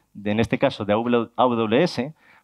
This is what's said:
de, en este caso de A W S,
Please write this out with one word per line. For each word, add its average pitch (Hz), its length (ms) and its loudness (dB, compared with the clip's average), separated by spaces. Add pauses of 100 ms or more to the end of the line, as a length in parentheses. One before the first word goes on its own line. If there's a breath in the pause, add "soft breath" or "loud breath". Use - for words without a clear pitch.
(140)
de, 104 180 -6
en 107 80 0
este 113 180 0
caso 127 260 -2
de 101 80 0
A 117 520 0
W 117 380 2
S, 151 300 -2 (320 soft breath)